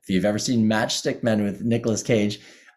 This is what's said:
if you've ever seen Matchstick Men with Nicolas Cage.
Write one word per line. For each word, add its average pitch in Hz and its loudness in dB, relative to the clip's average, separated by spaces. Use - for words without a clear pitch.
if - -12
you've 92 2
ever 104 2
seen 110 2
Matchstick 120 -2
Men 110 2
with 101 -4
Nicolas 117 0
Cage. 104 0